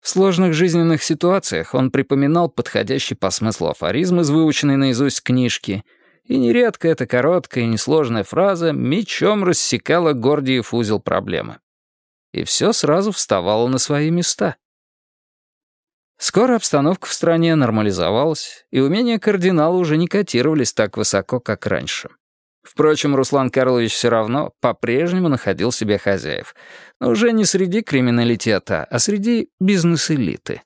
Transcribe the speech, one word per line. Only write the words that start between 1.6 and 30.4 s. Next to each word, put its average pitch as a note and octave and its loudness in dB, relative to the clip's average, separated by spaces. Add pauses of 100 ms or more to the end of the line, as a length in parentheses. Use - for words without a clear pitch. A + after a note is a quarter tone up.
он C3 2
припоминал C#3 2
подходящий A2+ -4
по F#2+ -2
смыслу G#2+ -2
афоризм D3 0
из D#3 2
выученной D3 2
наизусть C3+ 0
книжки, A#2+ -2 (420)
и B3 -2
нередко A#3+ 2
эта C#3 0
короткая C3+ 0
и A2+ 0
несложная A#2 0
фраза E3+ 0
мечом F#3 -2
рассекала E3 0
Гордиев C3 0
узел G#2+ 0
проблемы. E2+ -4 (760)
И - -6
всё F#3 0
сразу G3 0
вставало G#2+ 0
на C3 0
свои D3 -2
места. F3 -2 (1600)
Скоро A#3+ 2
обстановка D#3+ 0
в - -4
стране E3 2
нормализовалась, A2 0
и C3 0
умения A3 0
кардинала F3+ 2
уже D#3 0
не E3+ 0
котировались D3+ 0
так G#2+ -2
высоко, G#2+ -2
как - -6
раньше. - -6 (580)
Впрочем, D3+ 2
Руслан C3 0
Карлович B2 0
всё - 0
равно A#2 0
по-прежнему D#3+ 0
находил A2 0
себе G#2 -2
хозяев, D2+ -4 (460)
но C4 -2
уже A#3 2
не A3 2
среди F#3+ 0
криминалитета, A#2 0
а - -4
среди G#3+ 0 (120)
бизнес-элиты. E3+ 0